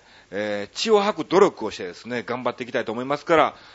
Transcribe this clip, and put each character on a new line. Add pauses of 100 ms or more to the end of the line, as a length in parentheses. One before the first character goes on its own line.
(300)
え
ー、
血
を
吐
く
努
力
を
し
て
で
す
ね、
頑
張
っ
て
い
き
た
い
と
思
い
ま
す
か
ら、 (200)